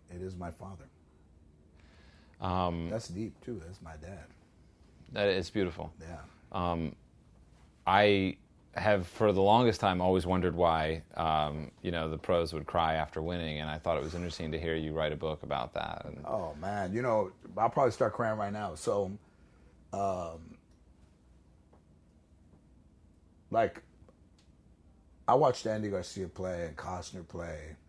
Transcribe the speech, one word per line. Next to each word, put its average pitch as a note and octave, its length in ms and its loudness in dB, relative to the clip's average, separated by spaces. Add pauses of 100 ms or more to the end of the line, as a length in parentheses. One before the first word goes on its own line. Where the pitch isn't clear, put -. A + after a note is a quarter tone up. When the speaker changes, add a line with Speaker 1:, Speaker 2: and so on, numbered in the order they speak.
Speaker 1:
it F2+ 120 -12
is F#2 140 -10
my F2 140 -8
father. F#2 360 -16 (1600)
Speaker 2:
Um, F2+ 480 0
Speaker 1:
That's A2+ 180 -4
deep G2 260 -8 (100)
too. A2+ 220 -8
That's F2+ 160 -16
my D#2+ 200 -16
dad. E2 240 -14 (880)
Speaker 2:
That G2+ 160 2
is F#2 200 2
beautiful. E2 500 0
Speaker 1:
Yeah. E2 180 -12 (340)
Speaker 2:
Um, E2+ 440 0 (920)
I G2 500 6 (380)
have, F#2+ 320 4
for G#2+ 240 4
the F#2+ 100 4
longest A2 380 6
time, F#2 220 2
always F#2 240 4
wondered F2 300 2
why, D#2+ 480 2 (120)
um, D2+ 560 0 (100)
you F2+ 100 -4
know, D#2+ 180 -2
the D#2 80 -4
pros E2+ 360 0
would D2+ 120 -6
cry D#2+ 300 2
after D#2 260 -4
winning, D#2+ 380 -4
and D2+ 100 -6
I D#2 80 -6
thought D#2+ 200 0
it C#2 60 -2
was D#2+ 120 -6
interesting E2+ 360 -6
to D#2+ 80 -4
hear E2 160 -2
you D#2 160 -4
write D#2 220 0
a - 20 -6
book D#2 280 -6
about C#2 320 -4
that. D#2 300 -6
And D2 200 -14
Speaker 1:
Oh E2 360 -6
man, G2 320 -4
you A#2 80 -2
know, A2 300 0 (260)
I'll A2+ 120 4
probably C3 220 4
start A2 220 0
crying A2 240 -2
right G2+ 160 -4
now. G#2 220 -6
So, G2+ 360 0 (800)
um, F2+ 640 -6 (3000)
like, A2 320 2 (1500)
I A#2+ 80 8
watched C3+ 300 4
Andy G#2+ 240 -2
Garcia F#2 380 -4
play F2+ 380 -6
and D2+ 100 -8
Costner F2+ 520 -10
play D#2 480 -10 (140)